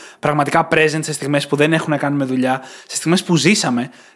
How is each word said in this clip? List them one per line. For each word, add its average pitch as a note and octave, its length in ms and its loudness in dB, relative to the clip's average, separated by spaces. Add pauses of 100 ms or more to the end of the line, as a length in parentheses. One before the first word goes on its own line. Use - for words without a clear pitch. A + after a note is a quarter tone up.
(180)
πραγματικά D3 520 0
present D#3 300 2
σε D3+ 120 -6
στιγμές C#3+ 340 -2
που C#3+ 100 0
δεν D3+ 160 4
έχουν D#3+ 180 0
να D3 60 0
κάνουν C#3+ 220 -2
με C#3 60 0
δουλειά, C3 380 -2 (240)
σε - 100 -10
στιγμές F#3 260 0
που F3 140 0
ζήσαμε, C3 540 0 (260)